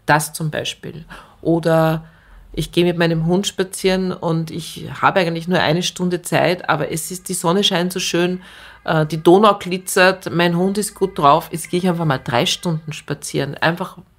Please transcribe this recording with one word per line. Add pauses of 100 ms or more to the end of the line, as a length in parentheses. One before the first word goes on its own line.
Das
zum
Beispiel. (380)
Oder (480)
ich
gehe
mit
meinem
Hund
spazieren
und
ich (140)
habe
eigentlich
nur
eine
Stunde
Zeit,
aber
es
ist,
die
Sonne
scheint
so
schön, (420)
äh,
die
Donau
glitzert,
mein
Hund
ist
gut
drauf,
jetzt
gehe
ich
einfach
mal
drei
Stunden
spazieren,
einfach (220)